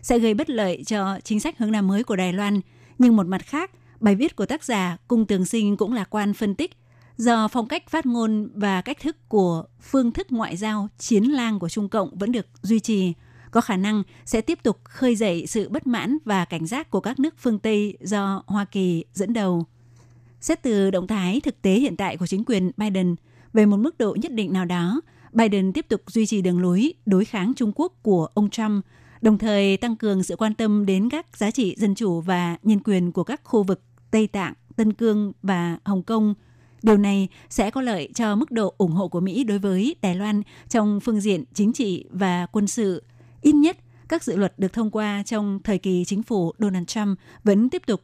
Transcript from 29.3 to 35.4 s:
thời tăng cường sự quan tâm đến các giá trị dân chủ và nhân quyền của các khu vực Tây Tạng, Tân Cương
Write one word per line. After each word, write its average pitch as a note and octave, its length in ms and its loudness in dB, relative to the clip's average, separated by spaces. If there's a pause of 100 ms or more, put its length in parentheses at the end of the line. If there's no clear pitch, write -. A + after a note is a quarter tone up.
thời G3+ 380 2
tăng A#3 200 -2
cường G3+ 260 0
sự F3 140 -6
quan G#3+ 180 0
tâm G#3 320 2
đến F#3+ 220 2
các D4+ 280 -8
giá G#3 140 -2
trị A3 280 -2
dân G3+ 160 2
chủ F3+ 260 -2
và F3 420 -2
nhân G#3 220 4
quyền F3+ 280 2
của F3 120 -2
các C4+ 200 -8
khu G#3+ 180 2
vực F#3+ 200 -2 (280)
Tây A3 160 2
Tạng, F#3+ 280 -4 (220)
Tân A3 160 2
Cương G#3 400 0 (100)